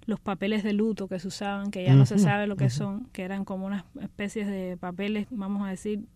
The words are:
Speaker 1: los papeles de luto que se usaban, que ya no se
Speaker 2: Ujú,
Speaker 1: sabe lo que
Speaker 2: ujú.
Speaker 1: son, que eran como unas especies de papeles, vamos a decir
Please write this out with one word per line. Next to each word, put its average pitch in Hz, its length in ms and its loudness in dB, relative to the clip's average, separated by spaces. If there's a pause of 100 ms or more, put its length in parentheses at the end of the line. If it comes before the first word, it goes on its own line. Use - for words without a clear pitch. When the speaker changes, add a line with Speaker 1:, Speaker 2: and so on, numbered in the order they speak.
Speaker 1:
los 208 140 -2
papeles 202 460 -2
de 214 80 0
luto 208 360 0
que 190 120 -6
se 196 80 -8
usaban, 202 420 -6
que 185 140 -6
ya 185 100 8
no 135 120 12
se - 100 -2
Speaker 2:
Ujú, 202 80 8
Speaker 1:
sabe 208 240 4
lo 202 80 -2
que 135 100 2
Speaker 2:
ujú. 123 80 2
Speaker 1:
son, 202 380 -4
que 190 100 -8
eran 196 220 -4
como 190 220 -6
unas 196 180 -4 (160)
especies 208 480 -6
de 185 280 -4
papeles, 202 540 -4
vamos 202 360 -4
a 190 40 -4
decir 208 300 -4 (160)